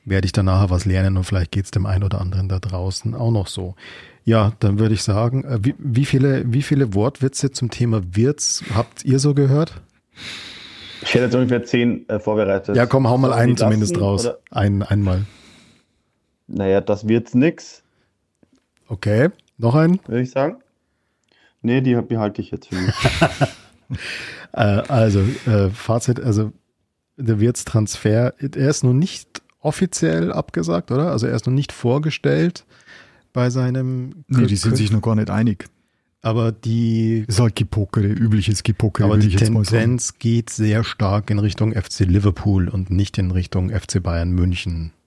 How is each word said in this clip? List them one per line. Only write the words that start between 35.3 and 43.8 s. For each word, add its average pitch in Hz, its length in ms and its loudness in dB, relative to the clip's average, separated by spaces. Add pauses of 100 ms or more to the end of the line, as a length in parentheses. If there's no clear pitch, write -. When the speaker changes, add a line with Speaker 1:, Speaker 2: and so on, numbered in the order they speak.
Speaker 1:
Aber 117 300 0
die 113 720 0
Speaker 3:
Ist 104 140 0
halt 117 160 2
Gepokere, 104 500 -2
übliches 107 560 0
Gepokere, 107 420 0
Speaker 1:
aber 104 100 4
Speaker 3:
würde 107 120 6
Speaker 1:
die 92 80 2
Speaker 3:
ich 98 60 2
jetzt 110 100 4
mal 110 140 2
sagen. 110 160 2
Speaker 1:
Tendenz 120 400 -2
geht 117 300 0
sehr 110 340 0
stark 101 460 -2
in 104 100 0
Richtung 107 320 0
F 110 180 -6
C - 140 -2
Liverpool 95 640 2
und 92 220 -6
nicht 95 280 0
in 92 140 0
Richtung 92 380 -2
F 101 180 -4